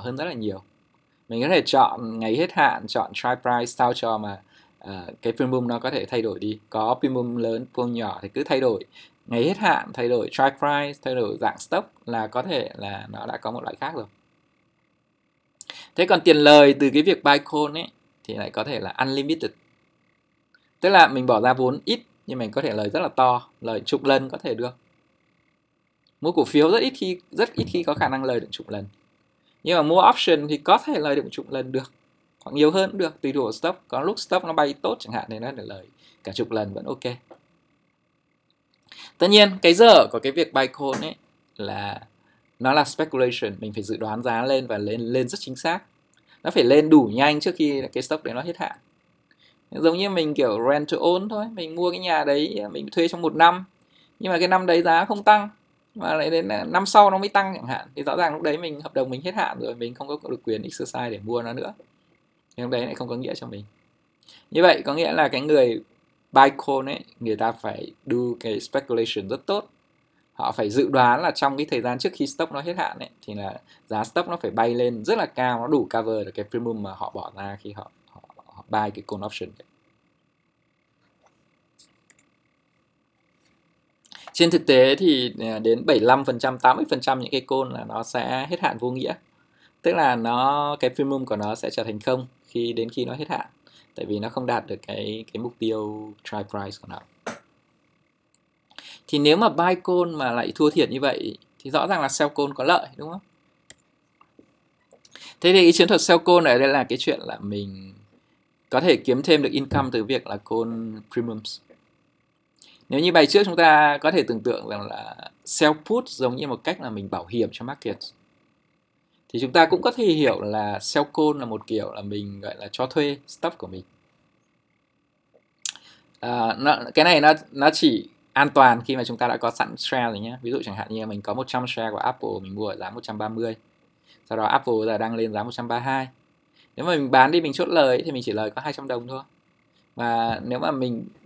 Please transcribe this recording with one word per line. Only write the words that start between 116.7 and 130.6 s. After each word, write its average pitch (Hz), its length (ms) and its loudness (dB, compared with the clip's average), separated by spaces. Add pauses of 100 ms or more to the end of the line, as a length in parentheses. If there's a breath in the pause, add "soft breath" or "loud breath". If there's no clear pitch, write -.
là 131 80 -10
mình 104 200 -10
bảo 85 160 -8
hiểm 113 260 -2
cho - 140 -14
market, 120 320 -10 (1300)
thì 117 100 -6
chúng 123 120 -4
ta 165 140 8
cũng 180 160 2
có 240 100 0
thể 240 140 -2
hiểu 156 360 4
là 104 380 -4
sell 147 340 -2
call 151 260 0
là 127 60 -8
một 107 220 -10
kiểu - 260 -4
là 104 80 -16
mình 101 400 -10
gọi 101 140 -12
là 101 160 -16
cho 127 140 -6
thuê 143 320 -2 (100)
stock - 300 -8
của 92 100 -14
mình. 92 160 -14 (2250 loud breath)
À, 117 400 -2
nó, 143 180 2 (160)
cái 156 120 6
này 170 160 6
nó, 151 120 10 (180)
nó 139 220 4
chỉ 123 360 2 (240)
an 143 200 4
toàn 123 320 8
khi 135 100 -4
mà 127 80 -4
chúng 117 140 -8
ta 123 100 -2
đã 123 100 -2
có 113 140 -2
sẵn 113 260 -6
share 127 260 -4
rồi 110 160 -4
nhé. 117 220 -12
Ví 120 100 -8
dụ 127 120 -4